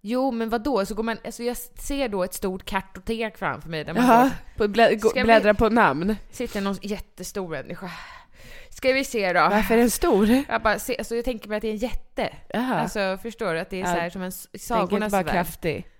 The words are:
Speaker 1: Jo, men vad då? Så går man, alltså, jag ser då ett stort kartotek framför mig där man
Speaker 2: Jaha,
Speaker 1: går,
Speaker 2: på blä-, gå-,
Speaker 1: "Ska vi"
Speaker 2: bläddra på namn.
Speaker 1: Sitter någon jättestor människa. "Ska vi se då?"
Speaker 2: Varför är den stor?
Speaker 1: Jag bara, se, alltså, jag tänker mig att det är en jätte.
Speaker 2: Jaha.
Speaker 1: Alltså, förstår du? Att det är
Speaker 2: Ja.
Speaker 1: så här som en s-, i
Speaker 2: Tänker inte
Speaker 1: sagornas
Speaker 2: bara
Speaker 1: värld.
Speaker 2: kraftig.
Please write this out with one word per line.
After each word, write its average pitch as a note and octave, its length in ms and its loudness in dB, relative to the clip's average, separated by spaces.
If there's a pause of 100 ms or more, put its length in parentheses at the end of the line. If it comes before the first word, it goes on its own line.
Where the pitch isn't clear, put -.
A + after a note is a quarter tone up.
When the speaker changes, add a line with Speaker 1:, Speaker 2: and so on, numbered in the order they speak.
Speaker 1:
Jo, B3+ 280 0
men A3+ 180 -4
vad A3+ 140 -2
då? A3+ 220 0
Så G#3 100 -8
går G#3+ 80 -4
man, A3+ 220 -4
alltså, A#3 180 -10
jag A#3+ 140 -4
ser - 520 -6
då G3 140 -2
ett F#3 100 -4
stort F#3+ 320 -6
kartotek A3 720 -6
framför D3+ 320 -6
mig D#3 140 -6
där D3 100 -8
man A3+ 120 2
Speaker 2:
Jaha, A#3+ 180 8
Speaker 1:
går, C4+ 80 4 (260)
Speaker 2:
på G#3+ 160 2
blä-, A3+ 220 6
gå-, G#3+ 140 2
Speaker 1:
"Ska C4 100 0
vi" B3+ 40 2
Speaker 2:
bläddra G#3+ 300 6
på A3 160 2
namn. G3 460 2 (160)
Speaker 1:
Sitter A3+ 300 -6
någon G3 200 -2
jättestor F#3+ 680 -10
människa. E3+ 420 -10 (800)
"Ska C4 240 0
vi C4 100 2
se G3 300 -2
då?" F3+ 60 6
Speaker 2:
Varför G3+ 340 4
är A3+ 40 6
den A#3+ 140 6
stor? B3 560 4
Speaker 1:
Jag A3+ 140 -2
bara, G#3 180 0
se, - 180 -4
alltså, - 180 -6
jag A#3 100 -4
tänker A3+ 240 -6
mig G#3+ 60 -4
att G#3+ 60 -2
det A3+ 60 -6
är A3 40 -4
en G#3+ 60 -6
jätte. - 560 -4 (160)
Speaker 2:
Jaha. A#3+ 300 0
Speaker 1:
Alltså, F#3+ 420 -2
förstår G#3 320 -4
du? E3 60 -2
Att F#3+ 100 -8
det F#3+ 80 -8
är F#3 80 -4
Speaker 2:
Ja. F3 80 2
Speaker 1:
så F3 60 0
här E3+ 100 -4
som F#3 120 -10
en F#3 60 -6
s-, - 260 -12
i - 40 -16
Speaker 2:
Tänker A3+ 260 0
inte F3+ 60 0
Speaker 1:
sagornas G3+ 220 0
Speaker 2:
bara F#3+ 120 2
Speaker 1:
värld. D3+ 100 -4
Speaker 2:
kraftig. E3+ 540 -4 (120)